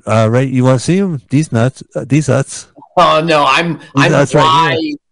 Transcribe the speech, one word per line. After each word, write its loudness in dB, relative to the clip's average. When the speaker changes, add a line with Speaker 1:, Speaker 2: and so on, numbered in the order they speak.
Speaker 1:
uh, 2
right. 0
You 0
wanna 4
see -2
'em? -4
These 0
nuts, -2
uh, -8
these 0
Utz. -4
Speaker 2:
Oh, 2
no, 2
I'm, -2
Speaker 1:
These -20
Speaker 2:
I'm 2
Speaker 1:
Utz 0
right 2
here. -4
Speaker 2:
Wise -10